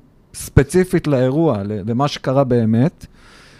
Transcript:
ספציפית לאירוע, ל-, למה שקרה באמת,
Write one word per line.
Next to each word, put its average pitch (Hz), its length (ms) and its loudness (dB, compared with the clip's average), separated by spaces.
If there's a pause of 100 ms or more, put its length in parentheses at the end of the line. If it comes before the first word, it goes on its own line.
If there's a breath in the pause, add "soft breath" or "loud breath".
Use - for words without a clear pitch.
(340)
ספציפית 175 720 0
לאירוע, 131 560 0
ל-, 101 280 -6
למה 131 180 0
שקרה 139 360 -2
באמת, 117 600 0 (540 soft breath)